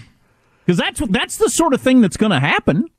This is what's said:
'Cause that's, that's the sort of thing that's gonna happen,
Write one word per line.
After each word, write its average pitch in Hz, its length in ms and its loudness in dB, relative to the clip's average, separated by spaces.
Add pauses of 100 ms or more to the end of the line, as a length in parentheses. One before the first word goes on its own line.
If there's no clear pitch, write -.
(680)
'Cause 175 80 2
that's, 285 240 -4 (100)
that's 262 280 -4
the 427 120 2
sort 320 240 0
of 233 60 0
thing 254 220 4
that's 190 160 0
gonna 196 220 0
happen, 180 460 0 (140)